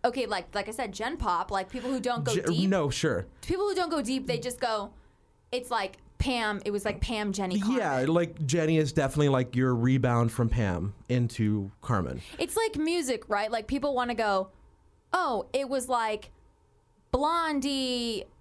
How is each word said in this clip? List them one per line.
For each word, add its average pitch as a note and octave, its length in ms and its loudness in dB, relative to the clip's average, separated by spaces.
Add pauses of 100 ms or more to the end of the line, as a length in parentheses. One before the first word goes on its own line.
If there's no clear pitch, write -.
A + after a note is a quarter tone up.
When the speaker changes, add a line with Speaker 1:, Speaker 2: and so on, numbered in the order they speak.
Speaker 1:
okay, B3 200 0
like, G3 300 -6
like G3+ 140 -4
I - 20 -10
said, A3+ 220 -6
gen C4 240 -6
pop, F#3 340 -2
like, F#3+ 180 -4
people B3 220 -6
who C4 80 -2
don't A#3+ 240 -2
go D3+ 100 0
Speaker 2:
Ge-, - 120 0
Speaker 1:
deep. F3 240 2
Speaker 2:
no, F3 200 2
sure. A2 380 0 (140)
Speaker 1:
People F#4+ 260 -2
who G4 80 -2
don't F4+ 140 0
go D4+ 120 0
deep, C4 240 -4
they B3 140 -2
just B3 180 -6
go, G#3+ 340 -2 (600)
it's B3 180 -4
like G3+ 280 -2 (200)
Pam, A3 460 0
it G#3 80 -2
was G3+ 140 -2
like G#3 160 -2
Pam, G#3 320 -2
Jenny, F#3+ 260 0
Carmen. A3 180 2
Speaker 2:
Yeah, C#3 300 2
like, E3+ 380 2
Jenny D#3+ 320 4
is D3+ 160 2
definitely, C#3+ 360 4
like, B2+ 240 2
your B2+ 220 4
rebound A#2+ 560 4
from B2+ 160 2
Pam G2 460 2 (160)
into G#2+ 640 0 (100)
Carmen. E2 400 -2 (180)
Speaker 1:
It's - 160 -2
like A4+ 220 0
music, D#4 500 -2
right? G#3 240 0
Like, A3+ 160 -4
people C#4 260 0
wanna B3 220 0
go, G3 360 0 (600)
"Oh, D4+ 400 0
it C4+ 160 0
was B3 220 -2
like A3 420 -2 (800)
Blondie" C4+ 1120 0 (180)